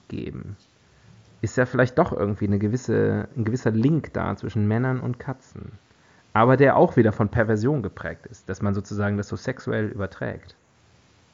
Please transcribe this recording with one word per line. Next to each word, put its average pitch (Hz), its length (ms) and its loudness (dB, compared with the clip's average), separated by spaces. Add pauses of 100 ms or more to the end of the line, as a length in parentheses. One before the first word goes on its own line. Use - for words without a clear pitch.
geben, - 480 -10 (840)
ist - 140 -4
ja 127 100 4
vielleicht 127 320 2
doch 165 140 4
irgendwie 101 360 -2
eine 101 120 2
gewisse, 104 800 0
ein 113 80 -2
gewisser 117 260 0
Link 123 400 2
da 90 240 -4
zwischen 104 320 -2
Männern 127 320 0
und 123 200 -6
Katzen. - 520 -14 (600)
Aber 120 240 6
der 135 180 6
auch 165 220 4
wieder 107 160 6
von 107 160 0
Perversion 113 520 0
geprägt 87 460 -10
ist, - 220 -16
dass 95 120 -10
man 101 120 0
sozusagen 104 420 -4
das 101 140 -6
so 113 80 -8
sexuell 113 500 -4
überträgt. - 680 -10 (800)